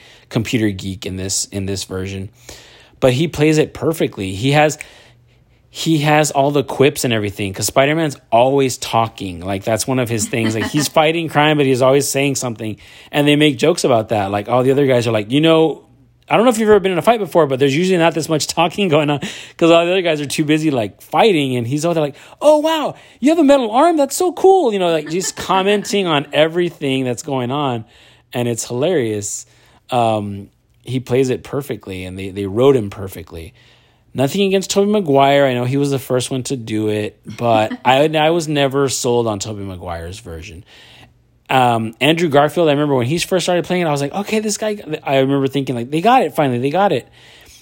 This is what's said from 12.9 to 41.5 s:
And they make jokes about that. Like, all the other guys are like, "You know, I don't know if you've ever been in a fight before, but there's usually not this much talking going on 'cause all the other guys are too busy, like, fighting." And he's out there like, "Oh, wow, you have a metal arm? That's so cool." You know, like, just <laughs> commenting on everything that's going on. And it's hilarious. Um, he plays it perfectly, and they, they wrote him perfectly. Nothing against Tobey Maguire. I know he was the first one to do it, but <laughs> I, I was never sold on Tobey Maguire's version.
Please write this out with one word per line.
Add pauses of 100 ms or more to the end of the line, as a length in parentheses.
And
they
make
jokes
about
that.
Like,
all
the
other
guys
are
like,
"You
know, (460)
I
don't
know
if
you've
ever
been
in
a
fight
before,
but
there's
usually
not
this
much
talking
going
on (400)
'cause
all
the
other
guys
are
too
busy,
like,
fighting."
And
he's
out
there
like, (240)
"Oh,
wow, (240)
you
have
a
metal
arm?
That's
so
cool."
You
know,
like,
just
<laughs>
commenting
on
everything
that's
going
on. (480)
And
it's
hilarious. (460)
Um, (340)
he
plays
it
perfectly,
and
they,
they
wrote
him
perfectly. (640)
Nothing
against
Tobey
Maguire.
I
know
he
was
the
first
one
to
do
it, (180)
but
<laughs>
I,
I
was
never
sold
on
Tobey
Maguire's
version. (840)